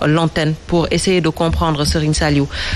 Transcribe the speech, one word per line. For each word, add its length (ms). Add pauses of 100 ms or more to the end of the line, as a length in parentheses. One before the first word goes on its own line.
l'antenne 480 (140)
pour 240
essayer 280
de 100
comprendre, 540
Serigne 300
Saliou, 340 (280)